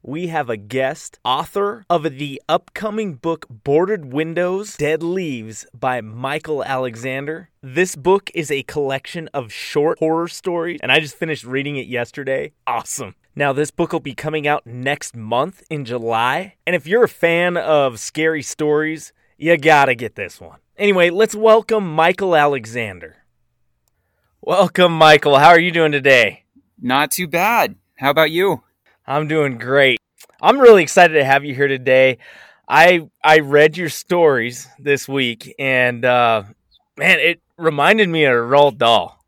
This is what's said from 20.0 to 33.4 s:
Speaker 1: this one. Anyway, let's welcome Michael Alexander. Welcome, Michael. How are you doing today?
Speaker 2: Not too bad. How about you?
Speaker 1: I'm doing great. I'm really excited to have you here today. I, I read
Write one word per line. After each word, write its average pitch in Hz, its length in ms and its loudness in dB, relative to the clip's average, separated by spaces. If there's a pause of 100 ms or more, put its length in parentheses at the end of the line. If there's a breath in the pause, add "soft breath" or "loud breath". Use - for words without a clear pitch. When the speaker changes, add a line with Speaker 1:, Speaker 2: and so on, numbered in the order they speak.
Speaker 1:
this 92 240 -12
one. 82 200 -20 (180)
Anyway, 180 320 2
let's 208 260 0
welcome 214 580 2
Michael 175 440 0
Alexander. 113 800 -4 (1200)
Welcome, 180 540 2
Michael. 151 460 6
How 151 100 8
are 170 100 8
you 175 120 0
doing 160 200 2
today? 131 540 2 (360)
Speaker 2:
Not 135 300 -2
too 180 160 -6
bad. 180 480 -2 (220)
How 139 140 -2
about 156 200 0
you? 170 320 -2 (420)
Speaker 1:
I'm 151 220 -4
doing 143 300 -2
great. 131 420 2 (400)
I'm 240 200 2
really 220 240 10
excited 165 320 4
to 139 100 4
have 139 180 2
you 139 120 -10
here 143 120 0
today. 131 520 2 (480 loud breath)
I, 165 420 4 (140)
I 156 160 6
read 147 360 4